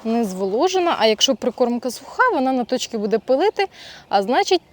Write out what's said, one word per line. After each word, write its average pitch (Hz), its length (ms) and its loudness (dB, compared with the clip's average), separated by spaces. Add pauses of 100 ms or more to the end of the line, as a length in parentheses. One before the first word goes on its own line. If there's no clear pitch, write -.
не 226 220 0
зволожена. 262 720 0
А 214 60 0
якщо 220 300 0
прикормка 240 560 -2
суха, - 320 -2 (100)
вона 262 180 0
на 254 120 0
точки 247 340 -4
буде 214 220 0
пилити, 370 480 0 (420)
а 202 120 4
значить 320 400 2 (120)